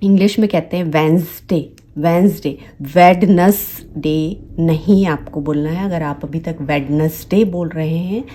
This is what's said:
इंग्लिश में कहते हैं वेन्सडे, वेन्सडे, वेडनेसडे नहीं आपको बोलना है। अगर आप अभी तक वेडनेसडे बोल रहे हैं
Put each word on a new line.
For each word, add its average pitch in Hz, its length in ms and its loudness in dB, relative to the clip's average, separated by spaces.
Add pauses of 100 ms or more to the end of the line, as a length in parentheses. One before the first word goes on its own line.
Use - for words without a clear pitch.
इंग्लिश 196 360 4
में 214 100 2
कहते 170 280 -2
हैं 180 80 -2
वेन्सडे, 156 880 0 (260)
वेन्सडे, 170 600 0 (240)
वेडनेसडे 175 1600 2 (180)
नहीं 165 480 2
आपको 151 340 -4
बोलना 147 300 -4
है। 175 140 -4
अगर 175 180 -4
आप 143 220 -6
अभी 139 140 -8
तक 165 220 -8
वेडनेसडे 151 840 0
बोल 175 240 -4
रहे 160 300 -4
हैं 190 260 -6 (100)